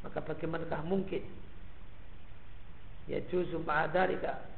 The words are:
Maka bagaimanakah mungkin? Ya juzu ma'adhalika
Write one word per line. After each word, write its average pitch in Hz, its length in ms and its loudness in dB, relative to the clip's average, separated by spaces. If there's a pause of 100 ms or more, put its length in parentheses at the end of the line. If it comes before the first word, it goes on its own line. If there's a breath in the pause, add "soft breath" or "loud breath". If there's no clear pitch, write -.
Maka - 180 -2
bagaimanakah 160 640 0
mungkin? 185 360 2 (1900)
Ya - 180 2
juzu 175 380 2
ma'adhalika 160 720 4 (180)